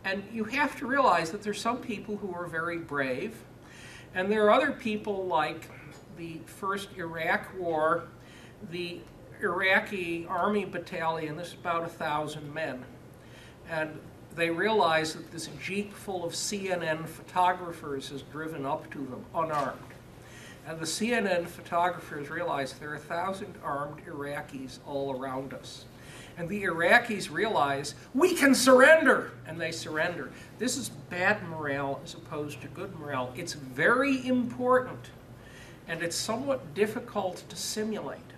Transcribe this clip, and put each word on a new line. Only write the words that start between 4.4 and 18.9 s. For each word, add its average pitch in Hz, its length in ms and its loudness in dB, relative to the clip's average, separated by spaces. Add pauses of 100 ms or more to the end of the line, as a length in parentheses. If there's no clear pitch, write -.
are 208 40 10
other 269 200 6
people 208 560 -2
like 151 420 0 (480)
the 165 280 -10
first 196 520 -6
Iraq 170 500 -2 (100)
War, 165 460 2 (680)
the 175 280 -6 (420)
Iraqi 190 880 2
Army 190 360 2
battalion, 165 720 -4
this 170 140 -8
is - 60 -14
about 170 280 -2
a 170 40 -6
thousand 151 680 -4
men, 139 320 -4 (840)
and 156 300 -4 (360)
they 170 140 2
realized 165 680 4
that - 140 -12
this 117 180 -10 (120)
jeep 202 320 -4
full 180 300 -6
of - 120 -4
C 196 360 -2
N 175 100 0
N 160 240 0
photographers 165 1040 0
has 139 140 -10
driven 156 420 -6
up 151 260 -2